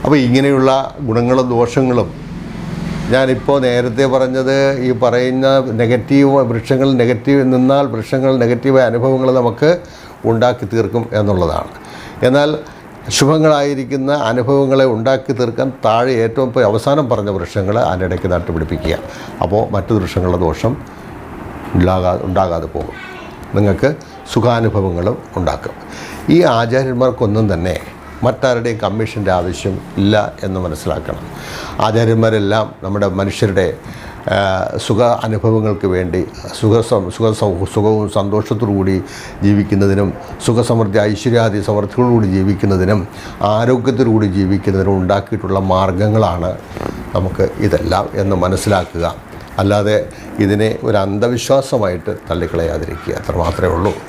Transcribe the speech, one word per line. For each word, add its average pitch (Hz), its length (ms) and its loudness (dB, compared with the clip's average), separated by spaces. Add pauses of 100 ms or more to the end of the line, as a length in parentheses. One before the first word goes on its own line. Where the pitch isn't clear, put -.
അപ്പോൾ 143 120 4
ഇങ്ങനെയുള്ള 135 540 4 (380)
ഗുണങ്ങളും 123 480 2
ദോഷങ്ങളും 120 520 2 (1000)
ഞാനിപ്പോൾ 131 500 2
നേരത്തെ 123 460 2
പറഞ്ഞത് 131 500 2 (300)
ഈ 127 60 2 (100)
പറയുന്ന 127 560 2 (220)
നെഗറ്റീവ് 135 600 4 (120)
വൃക്ഷങ്ങൾ 131 400 2
നെഗറ്റീവ് 123 500 2 (100)
നിന്നാൽ 135 340 4
വൃക്ഷങ്ങൾ 131 460 0 (120)
നെഗറ്റീവായ 127 480 4
അനുഭവങ്ങൾ 131 380 2 (100)
നമുക്ക് 120 300 2 (540)
ഉണ്ടാക്കി 113 480 2
തീർക്കും 110 400 0
എന്നുള്ളതാണ്. 98 580 0 (580)
എന്നാൽ 147 300 2 (580)
ശുഭങ്ങളായിരിക്കുന്ന 143 960 2
അനുഭവങ്ങളെ 135 720 2
ഉണ്ടാക്കി 131 480 0
തീർക്കാൻ 123 400 -2 (120)
താഴെ 117 280 2
ഏറ്റവും 113 360 0
ഇപ്പോൾ 123 160 2
അവസാനം 123 460 2
പറഞ്ഞ 104 200 0
വൃക്ഷങ്ങൾ 95 480 -2
അതിനിടയ്ക്ക് 92 540 0
നട്ടുപിടിപ്പിക്കുക. 82 640 -2 (460)
അപ്പോൾ 101 200 0 (120)
മറ്റു 98 200 0
വൃക്ഷങ്ങളുടെ 90 520 0
ദോഷം 110 260 0 (1000)
ഉണ്ടാകാ-, 90 540 2
ഉണ്ടാകാതെ 87 380 0
പോകും. - 300 -8 (580)
നിങ്ങൾക്ക് 101 400 2 (380)
സുഖാനുഭവങ്ങളും 110 840 0 (180)
ഉണ്ടാക്കും. - 400 -4 (520)
ഈ 170 140 6
ആചാര്യന്മാർക്കൊന്നും 120 1120 2
തന്നെ 85 240 -2 (480)
മറ്റാരുടെയും 120 540 0
കമ്മീഷൻ്റെ 104 600 -2
ആവശ്യം 92 420 -4 (160)
ഇല്ല 104 360 2 (100)
എന്ന് 92 180 -4
മനസ്സിലാക്കണം. 80 640 -6 (640)
ആചാര്യന്മാരെല്ലാം 110 880 2 (100)
നമ്മുടെ 101 240 0
മനുഷ്യരുടെ, 95 680 0 (560)
ആ, - 20 2 (500)
സുഖ 113 160 2
അനുഭവങ്ങൾക്ക് 110 840 0
വേണ്ടി 90 340 0 (400)
സുഖ 113 200 4
സം-, 98 360 0
സുഖ 110 160 2
സൗ-, 98 420 -2
സുഖവും 107 360 2
സന്തോഷത്തോടു 107 600 0
കൂടി 95 300 0 (400)
ജീവിക്കുന്നതിനും 98 720 2 (320)
സുഖസമൃദ്ധി 113 520 2
ഐശ്വര്യാദി 107 600 2
സമൃദ്ധിയോടുകൂടി 107 680 2
ജീവിക്കുന്നതിനും 95 840 2 (340)
ആരോഗ്യത്തോടു 120 720 2
കൂടി 107 120 4
ജീവിക്കുന്നതിനും 95 720 2
ഉണ്ടാക്കിയിട്ടുള്ള 98 600 -2
മാർഗങ്ങളാണ് 95 880 0 (640)
നമുക്ക് 92 360 0 (160)
ഇതെല്ലാം 87 480 0
എന്ന് 98 220 0
മനസ്സിലാക്കുക. 90 800 0 (440)
അല്ലാതെ 101 500 2 (300)
ഇതിനെ 104 440 2
ഒരു 117 140 0
അന്ധവിശ്വാസമായിട്ട് 104 1200 0 (140)
തള്ളിക്കളയാതിരിക്കുക, 82 840 -4
അത്ര - 220 -6
മാത്രമേ 85 400 0
ഉള്ളൂ. 95 160 0 (160)